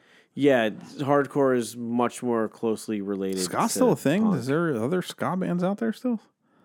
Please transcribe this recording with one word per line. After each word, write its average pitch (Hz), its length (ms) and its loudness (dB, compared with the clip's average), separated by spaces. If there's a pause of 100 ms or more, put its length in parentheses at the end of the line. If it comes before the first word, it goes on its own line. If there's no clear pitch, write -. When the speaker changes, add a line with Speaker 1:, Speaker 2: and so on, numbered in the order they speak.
(340)
Speaker 1:
Yeah, 127 360 4
hardcore 139 880 0
is 113 200 -2
much 120 460 -2
more 117 260 0
closely 107 520 -4
related 95 420 -4
Speaker 2:
Ska 92 200 -2
Speaker 1:
to 226 60 2
Speaker 2:
still 247 240 4
a 147 40 2
thing? 165 260 2
Speaker 1:
punk. 202 160 2
Speaker 2:
Is 120 80 -6
there 156 300 0
other 143 260 -2
ska - 340 -4
bands 180 280 -2
out 202 140 0
there 226 140 -2
still? 240 280 -4 (440)